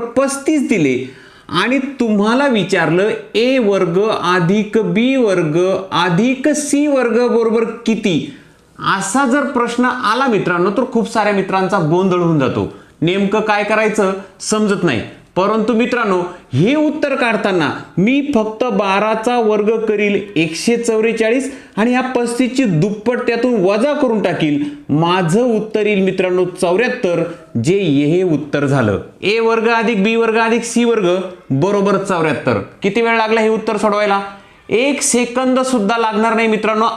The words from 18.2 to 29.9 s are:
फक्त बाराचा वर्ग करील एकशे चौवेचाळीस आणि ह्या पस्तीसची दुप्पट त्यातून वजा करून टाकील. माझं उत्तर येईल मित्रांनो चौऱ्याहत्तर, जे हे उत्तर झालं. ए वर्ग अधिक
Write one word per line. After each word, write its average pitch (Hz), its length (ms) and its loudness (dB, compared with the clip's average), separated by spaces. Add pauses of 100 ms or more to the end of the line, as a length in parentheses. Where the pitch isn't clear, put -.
फक्त 220 340 -2
बाराचा 214 680 0
वर्ग 214 300 2 (100)
करील 208 360 0 (200)
एकशे 165 420 0
चौवेचाळीस 226 720 0 (280)
आणि 233 140 2
ह्या 254 120 0
पस्तीसची 247 600 0
दुप्पट 208 540 0
त्यातून 240 360 0
वजा 208 380 2
करून 233 280 0
टाकील. 151 420 0 (280)
माझं 170 540 2
उत्तर 214 400 0
येईल 208 180 2
मित्रांनो 185 480 0
चौऱ्याहत्तर, 180 720 0 (360)
जे 151 200 2
हे 156 460 2
उत्तर 151 420 -2
झालं. 120 320 0 (260)
ए 214 160 0
वर्ग 226 300 2
अधिक 226 340 0